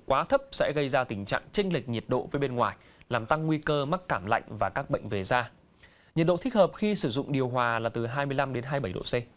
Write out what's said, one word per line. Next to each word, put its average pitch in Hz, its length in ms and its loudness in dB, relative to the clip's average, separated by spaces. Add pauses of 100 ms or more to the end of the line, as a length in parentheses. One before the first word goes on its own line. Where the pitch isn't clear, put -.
quá 139 180 2
thấp 269 180 2 (100)
sẽ - 220 0
gây 143 140 0
ra 127 160 2
tình 101 200 -6
trạng - 180 -2 (100)
chênh 196 200 0
lệch 127 160 -2
nhiệt 113 200 -2
độ 127 240 0
với 143 80 0
bên 135 140 0
ngoài, 113 220 0 (320)
làm 113 180 -2
tăng 156 200 2
nguy 156 120 2
cơ 147 280 0
mắc 175 220 -2
cảm 98 180 -2
lạnh 110 220 2
và 107 220 -2
các 143 200 -4
bệnh 107 180 -2
về 101 160 -2
da. 120 260 0 (640)
Nhiệt 165 120 4
độ 180 100 4
thích 262 180 -4
hợp 185 200 6
khi 214 220 0
sử - 120 0
dụng 131 240 -2
điều 131 160 2
hòa 120 300 2
là 113 100 0
từ 117 180 -4
hai 139 200 -2
mươi 135 100 -4
lăm 135 160 0
đến 123 120 -4
hai 139 160 -2
mươi 104 120 -2
bảy - 0 -
độ - 100 -6
C. - 120 -4 (220)